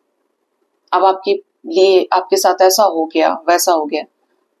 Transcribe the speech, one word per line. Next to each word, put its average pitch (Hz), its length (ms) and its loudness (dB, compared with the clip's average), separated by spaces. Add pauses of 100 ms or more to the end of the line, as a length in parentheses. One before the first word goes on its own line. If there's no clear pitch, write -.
(920)
अब 185 140 0
आपके 190 280 0
लिए, 370 800 0
आपके 185 240 -2
साथ 190 240 0
ऐसा 185 220 2
हो 165 220 0
गया, 160 260 0 (180)
वैसा 175 220 0
हो 160 140 0
गया, 151 180 -6 (580)